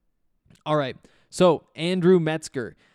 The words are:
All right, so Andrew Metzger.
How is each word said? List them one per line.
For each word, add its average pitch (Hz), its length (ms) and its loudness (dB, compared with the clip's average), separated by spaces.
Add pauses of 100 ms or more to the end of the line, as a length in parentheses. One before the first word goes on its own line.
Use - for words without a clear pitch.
(640)
All 151 120 -4
right, 135 200 -6 (360)
so 175 320 2 (120)
Andrew 180 440 2
Metzger. 156 560 -6 (200)